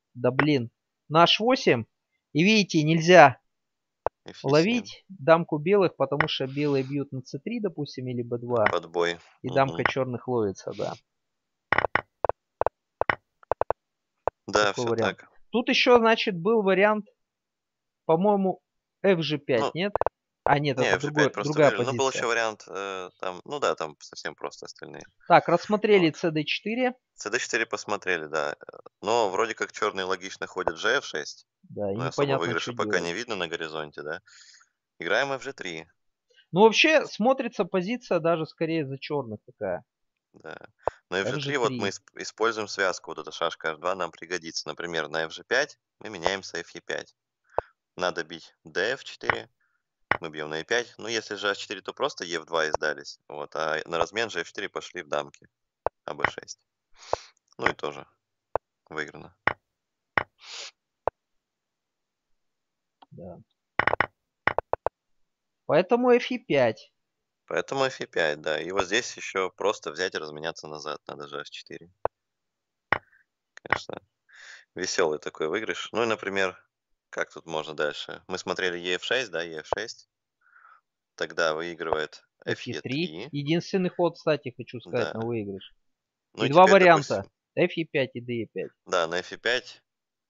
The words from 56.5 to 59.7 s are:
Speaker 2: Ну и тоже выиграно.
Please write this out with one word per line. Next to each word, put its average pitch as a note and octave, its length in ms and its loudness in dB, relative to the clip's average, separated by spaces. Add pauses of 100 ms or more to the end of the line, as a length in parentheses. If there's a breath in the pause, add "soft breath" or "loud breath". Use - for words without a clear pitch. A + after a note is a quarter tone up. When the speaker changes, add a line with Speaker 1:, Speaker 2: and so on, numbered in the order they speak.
Speaker 2:
Ну B2 100 0
и - 60 2
тоже C#2+ 320 -8 (840)
выиграно. D#2 460 -10 (3750 loud breath)